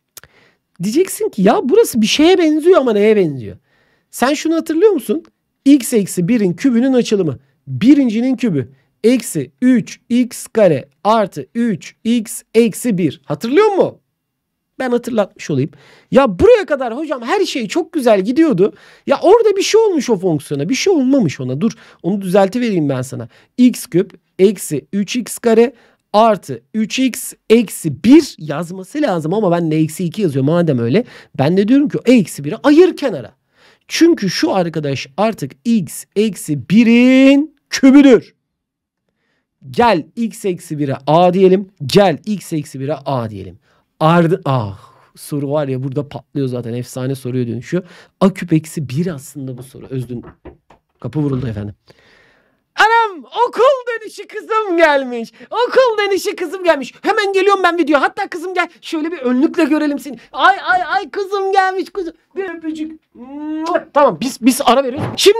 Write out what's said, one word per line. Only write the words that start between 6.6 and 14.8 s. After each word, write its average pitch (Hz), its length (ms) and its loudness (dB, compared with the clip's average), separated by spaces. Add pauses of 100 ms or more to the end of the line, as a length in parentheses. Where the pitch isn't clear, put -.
açılımı. 202 460 0 (280)
Birincinin 240 680 2
kübü 151 360 -4 (320)
eksi 214 480 -2 (100)
üç 254 380 0 (100)
x 240 380 -2
kare 175 420 2 (140)
artı 202 520 -2
üç 233 480 -4
x 226 380 -4 (140)
eksi 226 420 0
bir. 165 280 -2
Hatırlıyor 247 420 0
musun? 294 280 0 (840)
Ben 254 120 -4